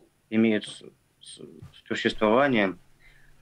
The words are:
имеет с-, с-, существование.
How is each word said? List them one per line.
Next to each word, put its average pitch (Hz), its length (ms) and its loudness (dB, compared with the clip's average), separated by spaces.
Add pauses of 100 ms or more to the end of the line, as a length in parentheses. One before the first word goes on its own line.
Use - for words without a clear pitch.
(320)
имеет 110 340 2
с-, - 180 -18 (380)
с-, - 200 -20 (460)
существование. 107 880 0 (680)